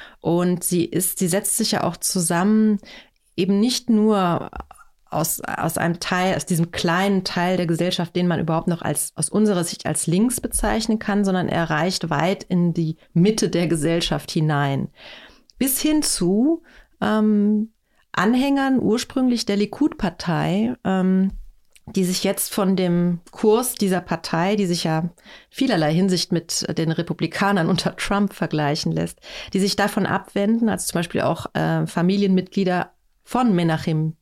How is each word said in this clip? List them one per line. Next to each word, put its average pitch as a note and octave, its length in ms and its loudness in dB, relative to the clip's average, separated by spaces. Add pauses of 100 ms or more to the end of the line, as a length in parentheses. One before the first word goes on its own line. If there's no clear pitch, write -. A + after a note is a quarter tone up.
(200)
und F3 440 0
sie F3 200 0
ist, - 360 -4
sie F#3+ 80 0
setzt G3 280 0
sich A3 160 0
ja - 120 0
auch E3+ 120 -2
zusammen G3+ 840 2 (560)
eben G3 240 2
nicht B3 280 0
nur G#3 600 2 (580)
aus, D#3+ 320 -2
aus - 380 -4
einem E3+ 220 0
Teil, F#3 340 0
aus - 100 -4
diesem E3 280 0
kleinen F#3 500 0
Teil F#3 340 -2
der F3+ 100 -2
Gesellschaft, E3+ 500 -2
den F3 100 2
man E3+ 140 0
überhaupt E3 260 -2
noch F3 160 -2
als, - 320 -4
aus - 140 -6
unserer G3+ 340 2
Sicht - 240 -6
als - 220 -2
links G#3+ 320 2
bezeichnen A3 580 -2
kann, G#3 260 0
sondern F#3 240 0
er E3 220 0
reicht E3 400 -2
weit E3 320 0
in F3 320 2
die D#3+ 220 -2 (160)
Mitte G3 380 4
der E3+ 180 0
Gesellschaft E3 640 -2
hinein. C#3+ 560 0 (680)
Bis C4+ 240 -2
hin D4+ 220 2
zu, B3 600 2 (380)
ähm, G#3+ 720 2 (400)
Anhängern C4 680 2
ursprünglich A#3+ 680 0
der G3+ 100 0
Likud-Partei, G3+ 1300 -2
ähm, F#3+ 480 2 (640)
die F#3+ 100 2
sich F3+ 180 -2
jetzt - 300 -2
von F#3+ 240 2
dem F3 440 0 (100)
Kurs A#3 440 2
dieser F#3 280 0
Partei, F3 540 -2
die G3+ 100 2
sich E3+ 180 -2
ja D#3+ 240 0 (400)
vielerlei E3 460 0
Hinsicht F3+ 380 2
mit - 340 -4 (100)
den E3 160 0
Republikanern E3+ 760 0
unter F#3 280 0
Trump G3+ 380 -2
vergleichen D3+ 580 -2
lässt, D#3+ 280 -4 (340)
die G3 60 2
sich G3 140 0
davon G3+ 300 0
abwenden, G3+ 640 0
also - 180 -2
zum - 120 -2
Beispiel - 240 -2
auch, - 320 -2
äh, D#3+ 320 0
Familienmitglieder F#3 1080 0 (300)
von A#3+ 320 0
Menachem D#3+ 680 0